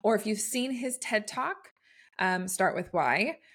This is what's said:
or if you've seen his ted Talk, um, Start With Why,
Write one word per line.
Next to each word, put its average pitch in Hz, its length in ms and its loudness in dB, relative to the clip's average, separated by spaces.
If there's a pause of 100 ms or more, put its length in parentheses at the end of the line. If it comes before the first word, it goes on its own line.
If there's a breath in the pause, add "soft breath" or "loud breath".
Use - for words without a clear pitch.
or 220 120 4
if 214 100 0
you've 214 140 0
seen 247 320 -2
his 247 260 -4
ted 214 320 -2
Talk, 330 420 -6 (480 soft breath)
um, 185 300 0
Start 185 260 2
With 180 160 -4
Why, 170 460 2 (180 soft breath)